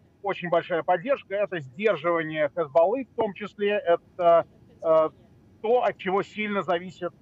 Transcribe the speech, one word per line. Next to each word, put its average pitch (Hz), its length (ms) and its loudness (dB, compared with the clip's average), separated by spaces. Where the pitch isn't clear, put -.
очень 180 240 -4
большая 165 340 0
поддержка, 196 540 -2
это 190 240 -4
сдерживание 156 960 -2
Хезболлы 170 560 2
в - 20 -20
том 220 200 -4
числе, 208 520 -2
это, 170 600 2
э, 160 280 4
то, 233 240 2
от 208 120 -2
чего 190 280 -2
сильно 208 400 -4
зависит, 175 580 -4